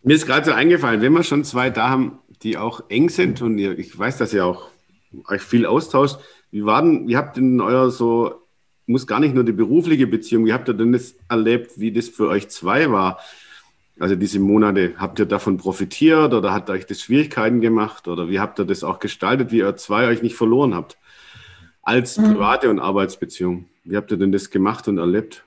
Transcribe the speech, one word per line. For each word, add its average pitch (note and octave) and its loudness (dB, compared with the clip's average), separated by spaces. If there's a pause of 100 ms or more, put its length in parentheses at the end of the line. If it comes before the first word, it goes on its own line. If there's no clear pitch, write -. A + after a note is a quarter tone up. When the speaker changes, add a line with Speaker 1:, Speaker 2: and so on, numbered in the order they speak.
Speaker 1:
Mir C#3 6
ist D3 -2
gerade C3+ 2
so D#3 4
eingefallen, B2+ 2
wenn C#3 4
wir E3+ 4
schon C#3+ 0
zwei B2+ -2
da A#2+ 0
haben, C3 -2 (240)
die A2 -4
auch A2+ -8
eng C3 2
sind F3+ -2
und A2+ -2
ihr, G2 -4
ich - -14
weiß, A#2 -4
dass A2 -2
ihr F#2+ 2
auch - -4 (580)
euch G2 -4
viel A#2 2
austauscht, C#3 0 (320)
wie G#2 -6
war A2 2
denn, D#3+ 2
wie A#2+ 0
habt C#3+ -4
ihr B2+ 0
denn B2+ 4
euer B2+ 2
so, A#2 0 (500)
muss B2+ -2
gar G#2+ -2
nicht D3 2
nur B2+ 2
die A2+ 2
berufliche C3 2
Beziehung, A2 0
wie A2 2
habt B2+ -4
ihr A2+ -2
denn A2+ 2
das B2 -2 (120)
erlebt, A2+ -2
wie A2 -4
das A2+ -4
für - -2
euch G2+ -2
zwei B2 -2
war? F#2 -2 (800)
Also F#2 0
diese G2 -4
Monate, G2 2
habt F#2+ -8
ihr G#2+ 2
davon F#2+ -2
profitiert B2+ 2
oder G2 0
hat G2+ -6
euch F#2+ -6
das - -12
Schwierigkeiten A#2+ 0
gemacht A2 0
oder F2 -6
wie F#2+ -2
habt G#2 -4
ihr G2 0
das F#2+ -4
auch - -6
gestaltet, A2 -4
wie A2+ 2
ihr G2 0
zwei A2+ -2
euch A#2 0
nicht A2+ -4
verloren A#2 2
habt - -10 (840)
als B2 -2
Speaker 2:
Mhm. G#3+ 4
Speaker 1:
private A#2 2
und G2+ 2
Arbeitsbeziehung? F2+ -4 (140)
Wie F#2+ -6
habt G#2 -6
ihr G2 -2
denn G2 2
das G2 -2
gemacht G2+ 0
und G2 -2
erlebt? F#2 -2